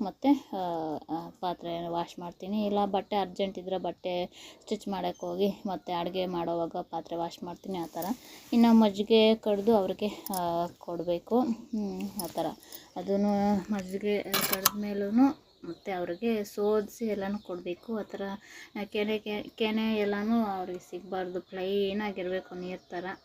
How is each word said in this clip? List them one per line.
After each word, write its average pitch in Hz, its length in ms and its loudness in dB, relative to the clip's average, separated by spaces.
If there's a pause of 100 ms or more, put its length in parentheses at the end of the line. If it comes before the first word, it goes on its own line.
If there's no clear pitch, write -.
ಮತ್ತೆ, 196 300 -2
ಆ, 220 300 -2 (480)
ಆ, 170 180 -4 (120)
ಪಾತ್ರೆ 170 480 -4
ವಾಶ್ 170 300 -4
ಮಾಡ್ತೀನಿ. 185 480 -4
ಇಲ್ಲ 202 180 2
ಬಟ್ಟೆ 196 320 -2
ಅರ್ಜೆಂಟ್ 190 420 -2
ಇದ್ರೆ 185 200 -2
ಬಟ್ಟೆ 180 480 -4 (360)
ಸ್ಟಿಚ್ 208 260 -6
ಮಾಡೋಕ್ಕೆ 180 380 -4
ಹೋಗಿ 185 220 2 (180)
ಮತ್ತೆ 180 260 -4
ಅಡುಗೆ 175 340 -2
ಮಾಡೋವಾಗ 170 500 -2
ಪಾತ್ರೆ 170 400 -6
ವಾಶ್ 170 280 -4
ಮಾಡ್ತೀನಿ, 180 340 -8
ಆ 165 80 -4
ಥರ. 165 180 -8 (480)
ಇನ್ನು 233 220 10
ಮಜ್ಜಿಗೆ 220 600 8
ಕಡ್ದು 214 420 4
ಅವ್ರಿಗೆ, 190 300 2
ಆ, 175 600 -2 (120)
ಕೊಡಬೇಕು, 175 600 0
ಹ್ಮ್, 202 840 -4
ಆ - 20 -4
ಥರ. 165 200 -2 (500)
ಅದೂ 185 200 0 (540)
ಮಜ್ಜಿಗೆ 202 520 -2
ಕಡ್ದ 196 540 0
ಮೇಲೂ 202 340 -4 (540)
ಮತ್ತೆ 175 280 -8
ಅವ್ರಿಗೆ 190 520 -2
ಸೋದಿಸಿ 214 640 0
ಎಲ್ಲನೂ 202 320 -2
ಕೊಡಬೇಕು. 180 580 -8
ಆ 202 60 -2
ಥರ 196 200 -10 (600)
ಕೆನೆ, 214 340 -2
ಕೆ-, 208 360 -6
ಕೆನೆ 220 420 2
ಎಲ್ಲನೂ 208 480 2
ಅವ್ರಿಗೆ 185 340 -4
ಸಿಗಬಾರ್ದು, 180 600 -6
ಪ್ಲೈನ್ 196 600 -2
ಆಗಿರಬೇಕು 185 540 -4
ನೀರು 180 360 -8
ಥರ, 175 160 -6 (180)